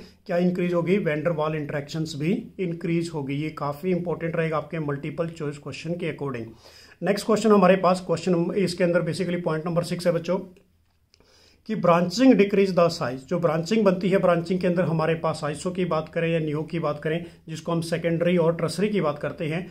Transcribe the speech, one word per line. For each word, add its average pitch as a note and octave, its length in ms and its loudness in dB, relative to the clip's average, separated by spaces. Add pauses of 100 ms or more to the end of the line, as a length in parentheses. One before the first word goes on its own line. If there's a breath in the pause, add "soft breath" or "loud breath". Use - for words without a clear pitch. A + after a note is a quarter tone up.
(260 loud breath)
क्या F3 120 -2
इंक्रीज F3+ 360 2
होगी? E3+ 240 2
वैन D#3 260 -2
डेर E3+ 100 0
वाल D#3 220 -2
इंटरेक्शंस D3+ 640 -6
भी D3+ 140 0 (280)
इंक्रीज E3+ 540 -2
होगी। C#3 220 -4
ये D#3 220 -4
काफ़ी D3 340 -4
इंपॉर्टेंट E3 440 -2
रहेगा D#3+ 220 0
आपके D3+ 240 -6
मल्टीपल D3 480 -4
चॉइस D3 280 -8
क्वेश्चन - 360 -8
के F3 180 -4
according। A#2+ 400 -6 (520 loud breath)
नेक्स्ट G3 220 0
क्वेश्चन G#3+ 260 4
हमारे F#3+ 260 8
पास F3+ 300 2
क्वेश्चन E3+ 240 0
नंबर, F3 260 0
इसके F#3 260 0
अंदर E3+ 280 2
basically F3 320 -4
पॉइंट D#3 220 -2
नंबर E3+ 180 0
सिक्स F3 240 -4
है E3 60 2
बच्चों F3 260 -2 (1300 soft breath)
कि A3 60 -2
ब्रांचिंग F3+ 580 6
डिक्रीज F#3+ 420 4
द E3+ 120 6
साइज। C3 400 -4
जो F3 120 -2
ब्रांचिंग E3+ 460 2
बनती F#3 240 2
है, F#3+ 80 4
ब्रांचिंग F3 420 2
के F#3 80 0
अंदर F3 160 2
हमारे D#3+ 320 2
पास D#3+ 280 -4
आइसो D3+ 280 -4
की F3+ 140 -2
बात D#3 240 -2
करें E3 200 -2
या E3 100 0
नियो D#3 240 -2
की E3 160 -6
बात D3+ 240 -2
करें, E3+ 220 -2 (240 loud breath)
जिसको D#3+ 220 -8
हम E3+ 100 0
सेकेंडरी E3+ 560 0
और E3 180 4
टर्शरी F3 340 -2
की G3+ 120 0
बात D3 180 -2
करते D3+ 280 -6
हैं, F3 240 -4